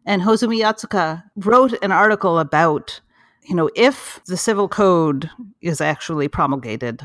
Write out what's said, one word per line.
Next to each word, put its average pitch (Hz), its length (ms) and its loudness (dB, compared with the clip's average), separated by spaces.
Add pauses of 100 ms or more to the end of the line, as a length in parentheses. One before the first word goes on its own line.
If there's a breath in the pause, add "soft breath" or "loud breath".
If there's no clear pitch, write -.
And 196 160 0
Hozumi 220 380 2
Yatsuka 190 640 -2 (140)
wrote 233 440 4
an 190 120 0
article 190 480 2
about, 151 600 0 (440 soft breath)
you 180 100 -6
know, 160 220 2
if - 500 0
the 180 100 -6
civil 202 320 0
code 165 640 2 (300)
is 165 200 -4
actually 156 460 -4
promulgated 127 800 -4